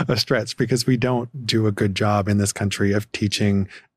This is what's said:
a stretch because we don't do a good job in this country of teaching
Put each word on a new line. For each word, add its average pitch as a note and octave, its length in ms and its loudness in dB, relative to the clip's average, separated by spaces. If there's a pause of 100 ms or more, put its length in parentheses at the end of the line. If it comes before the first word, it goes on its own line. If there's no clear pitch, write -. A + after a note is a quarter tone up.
a B2 100 0
stretch A2+ 380 -2
because A#2+ 320 0
we C3 80 4
don't B2 500 -2
do A2 220 2
a G#2 40 2
good G2+ 220 0
job G#2 360 2
in G2+ 80 4
this G2+ 160 0
country G2 400 0
of G#2 180 -2
teaching G2+ 560 0 (280)